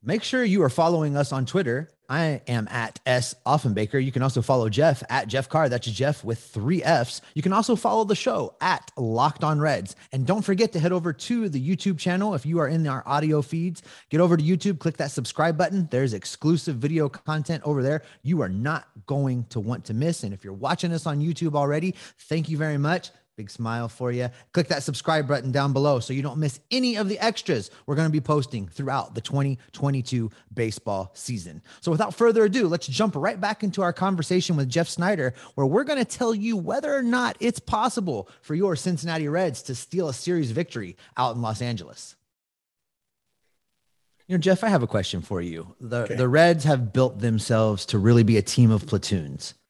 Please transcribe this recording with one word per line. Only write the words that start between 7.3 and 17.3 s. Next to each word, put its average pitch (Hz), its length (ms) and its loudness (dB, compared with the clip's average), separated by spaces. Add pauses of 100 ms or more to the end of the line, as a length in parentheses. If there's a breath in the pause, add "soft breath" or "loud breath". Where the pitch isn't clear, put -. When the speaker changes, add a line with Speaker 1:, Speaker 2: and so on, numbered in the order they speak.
Speaker 1:
You 151 60 -4
can 185 100 2
also 214 240 2
follow 220 260 2
the 202 140 0
show 196 440 -2
at - 360 -2
Locked 123 480 0
On 151 160 2
Reds. 127 340 -2 (160 loud breath)
And 135 160 -2
don't 202 160 2
forget 202 300 2
to 170 80 0
head 170 100 2
over 175 220 -2
to 226 360 -2
the 139 160 -2
YouTube 180 360 -2
channel. 190 340 0
If 131 100 -4
you 165 140 0
are 151 80 2
in 160 220 0
our 131 180 -4
audio 151 360 2
feeds, 165 420 -4 (260 loud breath)
get 156 100 2
over 175 160 6
to 156 60 2
YouTube, 180 380 2
click 160 160 -2
that 143 160 -4
subscribe 156 440 0
button. 175 360 0
There's 123 220 2
exclusive 147 640 -2
video 147 300 0
content 156 560 -4